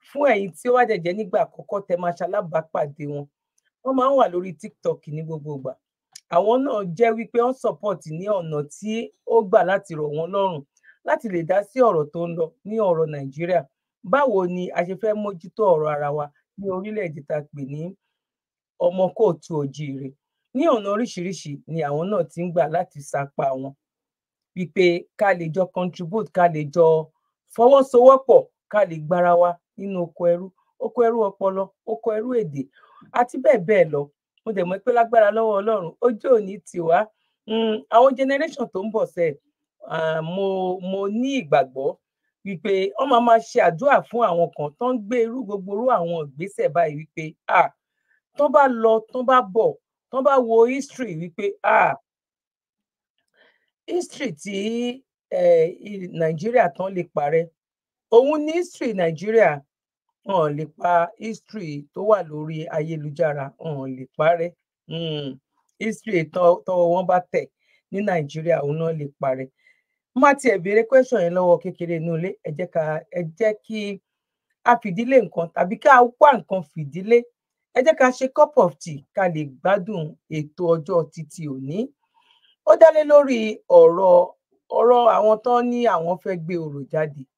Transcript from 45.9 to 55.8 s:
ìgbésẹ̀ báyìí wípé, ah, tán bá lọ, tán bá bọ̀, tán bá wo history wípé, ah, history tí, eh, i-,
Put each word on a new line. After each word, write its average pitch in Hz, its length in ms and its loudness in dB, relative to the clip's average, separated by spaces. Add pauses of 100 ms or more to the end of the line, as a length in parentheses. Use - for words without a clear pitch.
ìgbésẹ̀ 160 460 -6
báyìí 156 280 0
wípé, 156 280 -12 (200)
ah, 160 260 2 (680)
tán 285 120 2
bá 294 180 6
lọ, 226 320 2
tán 254 240 -10
bá 254 160 4
bọ̀, 190 360 0 (360)
tán 262 120 -2
bá 277 120 4
wo 226 280 4
history 247 500 -6
wípé, 175 320 -8 (140)
ah, 202 340 2 (1900)
history 302 440 -6
tí, 226 680 -6 (300)
eh, 175 360 4 (100)
i-, 196 300 -12